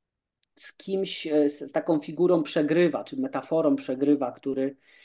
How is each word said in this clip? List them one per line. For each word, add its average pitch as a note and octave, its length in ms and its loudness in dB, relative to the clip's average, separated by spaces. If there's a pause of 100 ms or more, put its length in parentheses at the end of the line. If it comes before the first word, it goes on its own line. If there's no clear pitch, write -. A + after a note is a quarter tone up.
(560)
z - 180 -18
kimś, F#3+ 540 -6
e, D3+ 220 4
z, D3 100 -8
z C3+ 120 -12
taką D#3+ 280 0
figurą E3+ 440 2
przegrywa, D3+ 600 2
czy - 180 -14
metaforą C#3 540 0
przegrywa, C3+ 560 0
który, C3+ 460 -4 (280)